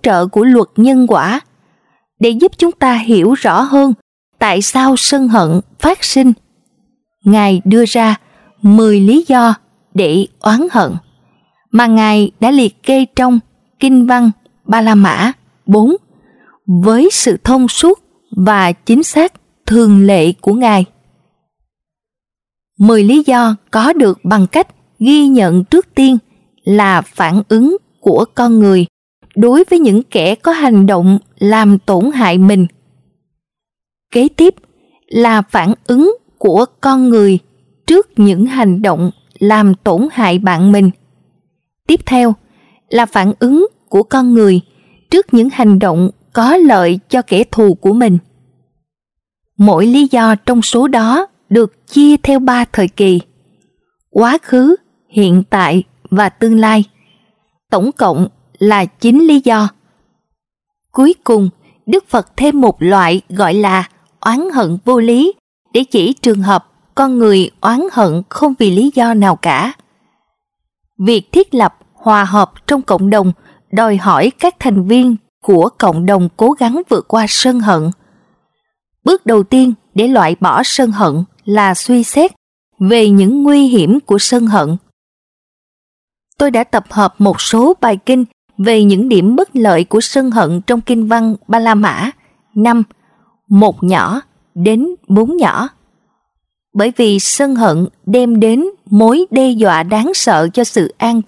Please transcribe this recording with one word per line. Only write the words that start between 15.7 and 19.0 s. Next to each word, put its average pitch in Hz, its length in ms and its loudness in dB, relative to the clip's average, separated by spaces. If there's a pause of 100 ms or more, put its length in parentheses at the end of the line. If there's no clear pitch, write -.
với 214 460 2
sự - 320 -2
thông 254 240 0
suốt 349 320 0 (300)
và 190 420 0
chính 233 300 0